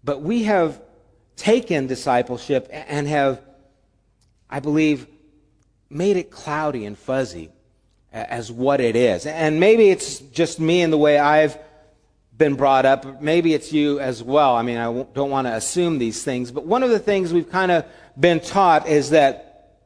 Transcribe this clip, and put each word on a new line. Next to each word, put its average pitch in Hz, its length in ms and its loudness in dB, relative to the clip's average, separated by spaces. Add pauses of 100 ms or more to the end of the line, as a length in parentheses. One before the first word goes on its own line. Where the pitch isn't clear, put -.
But 143 200 -6
we 220 200 -2
have 190 400 0 (540)
taken 165 500 0
discipleship 123 800 -2
a-, 151 220 -16
and 147 160 -4
have, 139 340 0 (1080)
I 131 100 -8
believe, 147 480 0 (800)
made 185 280 -2
it 175 160 -6
cloudy 147 520 -6
and 104 140 -12
fuzzy 107 540 -6 (600)
a-, 110 200 -10
as 120 180 -10
what 131 300 0
it 117 160 0
is. 110 280 2
And 156 360 -2
maybe 214 280 6
it's - 300 -2
just - 400 -4
me 170 240 0
and 165 100 0
the 156 60 2
way 147 180 4
I've 147 400 4 (800)
been 143 200 2
brought 135 300 4
up. 135 360 0
Maybe 165 320 2
it's 151 180 -6
you 147 280 0
as 127 200 -6
well. 131 360 2
I 117 60 0
mean, 120 160 -4
I 117 80 -4
w-, 120 280 -6
don't 139 160 -4
want 135 160 -2
to 117 80 -4
assume 165 440 -4
these 113 260 -6
things, 127 260 -6
but 143 160 -10
one 233 160 0
of 254 80 0
the 220 80 2
things 196 340 -2
we've 170 180 0
kind 185 200 0
of 165 140 2 (340)
been 165 220 4
taught 170 480 2
is 147 220 2
that - 760 0